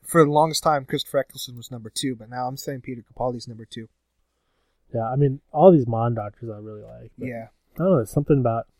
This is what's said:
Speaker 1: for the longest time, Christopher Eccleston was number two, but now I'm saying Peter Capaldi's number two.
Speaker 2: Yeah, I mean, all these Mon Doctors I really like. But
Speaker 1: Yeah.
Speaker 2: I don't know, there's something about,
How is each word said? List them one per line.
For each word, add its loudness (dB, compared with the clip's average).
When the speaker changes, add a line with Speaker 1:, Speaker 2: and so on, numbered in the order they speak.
Speaker 1:
for 4
the 2
longest 2
time, 2
Christopher -4
Eccleston -8
was -16
number -14
two, -4
but -20
now -6
I'm -10
saying -8
Peter -12
Capaldi's -6
number -16
two. -16
Speaker 2:
Yeah, -2
I -6
mean, 0
all 8
these 6
Mon -2
Doctors -12
I -14
really -16
like. -20
But -12
Speaker 1:
Yeah. -12
Speaker 2:
I -20
don't 2
know, 6
there's -2
something 2
about, 0